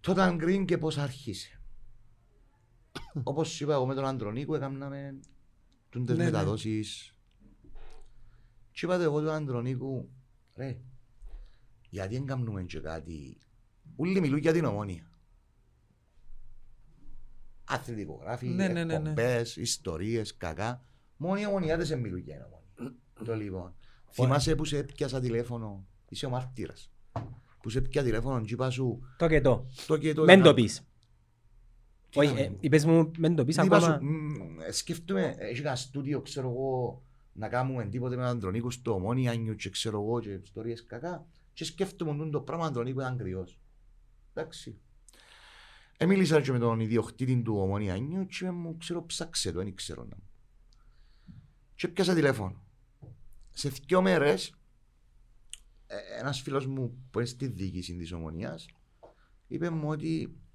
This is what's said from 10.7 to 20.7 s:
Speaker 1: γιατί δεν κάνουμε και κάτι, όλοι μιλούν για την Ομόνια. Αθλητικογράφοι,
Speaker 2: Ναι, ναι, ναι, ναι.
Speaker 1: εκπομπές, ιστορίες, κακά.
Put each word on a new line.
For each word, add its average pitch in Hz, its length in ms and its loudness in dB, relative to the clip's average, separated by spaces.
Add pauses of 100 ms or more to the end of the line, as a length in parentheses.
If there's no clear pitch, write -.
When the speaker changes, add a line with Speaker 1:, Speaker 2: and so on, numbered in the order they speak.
Speaker 1:
γιατί 98 260 -6
δεν 135 100 -4
κάνουμε 117 360 -4
και 80 180 -8
κάτι, 78 580 -10 (580)
όλοι 190 240 2
μιλούν 147 180 4
για 160 140 4
την 165 120 4
Ομόνια. 101 460 -4 (2500)
Αθλητικογράφοι, 107 840 -6
Speaker 2:
Ναι, 190 200 2
ναι, 180 40 2
ναι, 170 120 0
ναι. 165 100 -2
Speaker 1:
εκπομπές, 127 640 0
ιστορίες, 107 800 -4
κακά. 101 480 -6 (320)